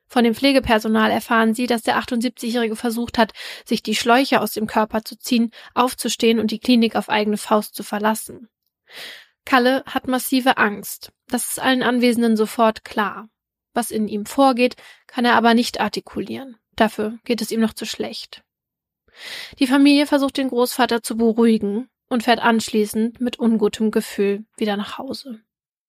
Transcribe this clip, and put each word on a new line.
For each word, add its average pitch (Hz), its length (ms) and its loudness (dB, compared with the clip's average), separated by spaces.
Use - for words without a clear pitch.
Von 240 180 2
dem 226 100 2
Pflegepersonal 220 760 2
erfahren 226 420 2
sie, 247 140 -2
dass 233 160 -2
der - 120 0
achtundsiebzigjährige 233 800 -2
versucht 233 420 -4
hat, 226 140 4
sich - 180 -2
die 214 140 -4
Schläuche 254 460 2
aus 208 100 -4
dem 214 160 -4
Körper 220 380 -2
zu - 120 -16
ziehen, 233 340 0
aufzustehen 233 680 0
und 214 120 -2
die 220 80 -6
Klinik 233 360 2
auf 208 140 -2
eigene 214 280 0
Faust - 380 -2
zu 214 80 -12
verlassen. 214 680 -6
Kalle 247 400 2
hat - 220 -8
massive 254 500 0
Angst. - 560 -4
Das - 220 -4
ist - 100 -8
allen 254 240 0
Anwesenden 233 520 2
sofort 220 480 0
klar. 208 460 -6
Was 233 180 -4
in 214 160 -2
ihm 208 180 -6
vorgeht, 247 500 2
kann 240 200 -4
er 240 100 4
aber 226 180 6
nicht 240 260 0
artikulieren. 220 760 -8
Dafür 220 480 -2
geht 233 180 -2
es 214 100 -6
ihm 226 100 0
noch 220 120 0
zu - 120 -12
schlecht. - 580 -10
Die 269 80 2
Familie 285 400 6
versucht, 277 300 0
den 269 120 -2
Großvater 240 540 0
zu 220 140 -6
beruhigen 226 680 2
und 226 140 -2
fährt 233 160 2
anschließend 220 840 0
mit 240 160 -4
ungutem 220 540 0
Gefühl 208 540 -2
wieder 208 180 -2
nach 202 220 -8
Hause. 254 440 -12